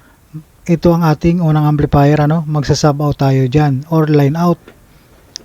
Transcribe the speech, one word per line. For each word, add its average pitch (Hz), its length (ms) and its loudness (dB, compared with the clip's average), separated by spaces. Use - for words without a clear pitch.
ito 170 240 2
ang 165 80 0
ating 170 400 0
unang 156 240 0
amplifier, 143 560 2
ano? 151 240 0
Magsa-sub 147 560 -2
out 147 160 -2
tayo 135 320 0
dyan 143 400 -2
or 160 160 0
line 147 320 2
out. 170 240 -2